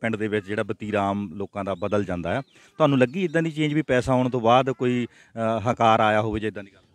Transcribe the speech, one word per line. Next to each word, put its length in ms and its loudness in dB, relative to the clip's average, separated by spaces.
ਪਿੰਡ 160 -4
ਦੇ 120 -4
ਵਿੱਚ 180 -2
ਜਿਹੜਾ 160 -4
ਵਤੀਰਾ 400 -4
ਆਮ 320 -2
ਲੋਕਾਂ 300 -8
ਦਾ 100 -4
ਬਦਲ 300 -2
ਜਾਂਦਾ 300 -4
ਹੈ। 60 -4
ਤੁਹਾਨੂੰ 220 4
ਲੱਗੀ 260 2
ਇੱਦਾਂ 180 0
ਦੀ 80 -2
ਚੇਂਜ 240 -2
ਵੀ 80 0
ਪੈਸਾ 300 0
ਆਉਣ 180 2
ਤੋਂ 100 -2
ਬਾਅਦ 300 4
ਕੋਈ, 360 -2
ਅ, 540 -6
ਹੰਕਾਰ 400 4
ਆਇਆ 200 4
ਹੋਵੇ 200 -2
ਜਾਂ 80 -4
ਇੱਦਾਂ 160 -10
ਦੀ 100 -20
ਗੱਲ? 80 -20